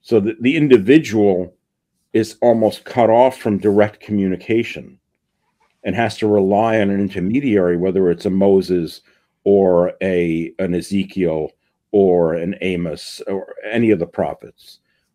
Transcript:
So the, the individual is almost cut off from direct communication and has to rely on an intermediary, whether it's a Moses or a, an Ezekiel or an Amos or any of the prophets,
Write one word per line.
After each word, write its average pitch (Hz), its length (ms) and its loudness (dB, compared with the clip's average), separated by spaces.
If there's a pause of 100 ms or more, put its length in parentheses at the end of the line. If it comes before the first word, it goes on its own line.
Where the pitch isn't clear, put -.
So 113 200 0
the, 110 200 -4
the 131 160 0
individual 107 960 2 (580)
is 110 280 -4
almost 113 440 0
cut 117 260 0
off 123 260 4
from 104 220 -2
direct 104 420 0
communication 98 1000 -4 (840)
and 95 120 -4
has 113 220 -2
to 107 100 -2
rely 104 520 2
on 101 100 0
an 98 100 -2
intermediary, 98 760 0
whether 92 340 0
it's 85 160 -4
a 98 40 -2
Moses 92 680 0 (440)
or 92 560 4
a, 87 600 -2
an 90 140 -4
Ezekiel 87 760 -4 (400)
or 87 440 2
an 85 260 -6
Amos 87 680 -6
or 98 280 -10 (140)
any 117 220 0
of 101 80 2
the 82 80 -4
prophets, - 720 -10 (360)